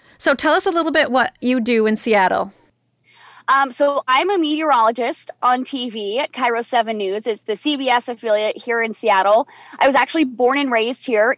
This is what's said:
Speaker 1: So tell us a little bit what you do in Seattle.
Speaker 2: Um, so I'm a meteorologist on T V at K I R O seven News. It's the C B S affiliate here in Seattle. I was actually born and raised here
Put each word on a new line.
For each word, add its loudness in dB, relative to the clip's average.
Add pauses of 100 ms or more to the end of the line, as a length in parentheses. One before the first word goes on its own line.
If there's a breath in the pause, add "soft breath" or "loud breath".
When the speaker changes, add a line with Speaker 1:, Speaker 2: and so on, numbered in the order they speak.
(180 soft breath)
Speaker 1:
So 0
tell 2
us 0
a 0
little 0
bit 0
what 0
you 0
do 2
in 0
Seattle. 0 (960 loud breath)
Speaker 2:
Um, 2
so 0
I'm 2
a 0
meteorologist 0 (120)
on 0
T -6
V -6
at -6
K -6
I 0
R 0
O -2
seven -2
News. -4
It's -6
the -6
C -2
B -4
S 0
affiliate -2
here -4
in -4
Seattle. 2 (300 loud breath)
I 2
was 4
actually 2
born 0
and -2
raised -2
here 2